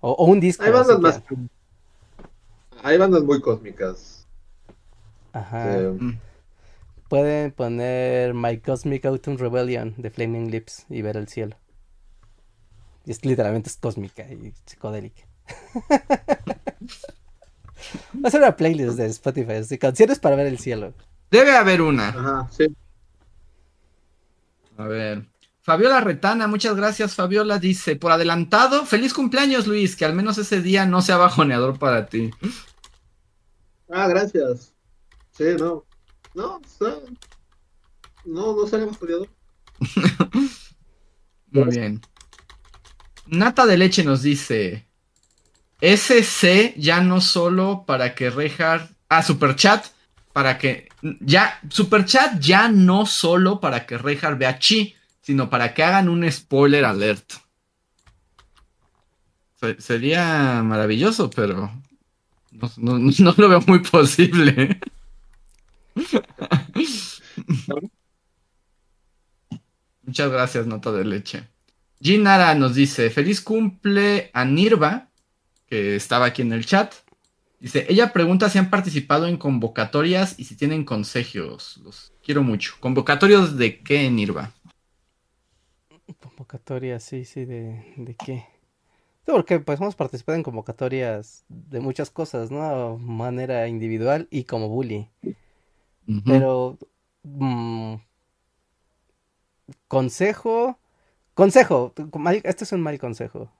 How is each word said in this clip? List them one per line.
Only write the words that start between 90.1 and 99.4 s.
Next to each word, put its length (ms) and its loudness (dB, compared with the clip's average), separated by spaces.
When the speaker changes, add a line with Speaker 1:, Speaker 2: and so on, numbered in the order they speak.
Speaker 1:
en 60 -6
convocatorias 1080 -8
de 320 -14
muchas 300 -8
cosas, 400 -8
¿no? 460 -6
De 80 -14
manera 640 -6
individual 640 -4
y 140 -8
como 240 -6
bully. 400 -8
Speaker 3:
Ujú. 180 -4
Speaker 1:
Pero, 520 0
mm, 720 -8